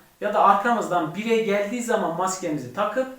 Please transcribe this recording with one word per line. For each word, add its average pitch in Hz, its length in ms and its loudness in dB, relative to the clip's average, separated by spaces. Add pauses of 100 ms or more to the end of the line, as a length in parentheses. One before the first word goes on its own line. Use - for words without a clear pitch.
(200)
ya - 140 -2
da - 100 4
arkamızdan 185 720 2
birey 226 300 0
geldiği 208 380 -2
zaman 190 340 0
maskemizi 160 580 -4
takıp 208 320 -2 (120)